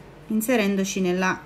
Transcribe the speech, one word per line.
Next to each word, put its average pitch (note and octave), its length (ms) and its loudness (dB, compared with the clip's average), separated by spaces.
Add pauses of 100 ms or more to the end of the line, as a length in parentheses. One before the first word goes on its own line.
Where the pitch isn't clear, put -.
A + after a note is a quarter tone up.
(260)
inserendoci G3+ 760 0
nella F#3 460 0